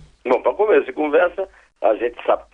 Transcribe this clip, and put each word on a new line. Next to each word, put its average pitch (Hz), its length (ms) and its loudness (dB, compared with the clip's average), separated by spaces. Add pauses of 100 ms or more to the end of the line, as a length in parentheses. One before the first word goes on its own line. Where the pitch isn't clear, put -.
(240)
Bom, - 180 0
pra 127 120 0
começo 190 320 2
de 127 80 -12
conversa, 170 560 -2 (320)
a 110 140 2
gente 120 280 -6
sabe 107 200 -2 (100)